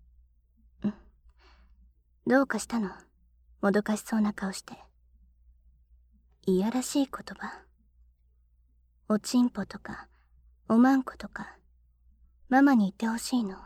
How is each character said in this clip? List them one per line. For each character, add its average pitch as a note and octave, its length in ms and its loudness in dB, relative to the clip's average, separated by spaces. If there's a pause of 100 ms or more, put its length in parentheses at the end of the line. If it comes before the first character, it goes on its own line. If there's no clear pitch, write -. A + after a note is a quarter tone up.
(840)
う G3+ 60 -2
ん。 G#3 60 -4 (1300)
ど B3+ 160 4
う C4+ 60 -4
か A3 100 -4
し - 80 -10
た A#3 140 -4
の？ F#3+ 100 -4 (720)
も G3+ 80 2
ど G3+ 140 2
か G#3+ 120 -2
し - 40 -8
そ - 160 -6
う A3 40 2
な G#3 120 0
顔 F#3+ 200 -8
し - 100 -14
て。 - 120 -20 (1700)
い F#3 120 2
や G3+ 120 0
ら B3+ 120 -2
し C#4+ 200 -2
い C4+ 40 -4
言 - 40 -10 (280)
葉。 - 240 -14 (1500)
お G#3+ 120 0
ち - 200 0
ん B3 100 2
ぽ F#3+ 160 -8
と - 120 -14
か、 - 300 -16 (600)
お A3 100 4
ま C4 180 6
ん C4 80 0
こ - 120 -14
と - 120 -14
か、 - 280 -16 (920)
マ B3+ 140 6
マ C#4+ 120 8
に G#3+ 120 4
言 F#3 40 -2
っ - 20 -8
て - 140 -6
ほ A3+ 120 -2
し - 180 -4
い A#3+ 80 0
の？ F#3+ 220 -8